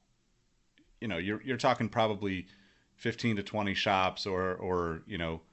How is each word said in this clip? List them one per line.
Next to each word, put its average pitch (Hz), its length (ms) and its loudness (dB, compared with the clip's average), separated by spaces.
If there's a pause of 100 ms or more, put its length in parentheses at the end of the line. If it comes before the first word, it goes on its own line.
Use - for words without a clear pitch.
(1000)
You 123 60 -4
know, 90 100 -2
you're, 101 260 -2
you're 127 140 -2
talking 120 320 2
probably 101 580 0 (480)
fifteen 113 420 0
to 101 60 -2
twenty 101 300 -2
shops 95 520 2
or, 92 300 0
or, 87 520 -2
you 101 100 -6
know, 82 240 -4 (120)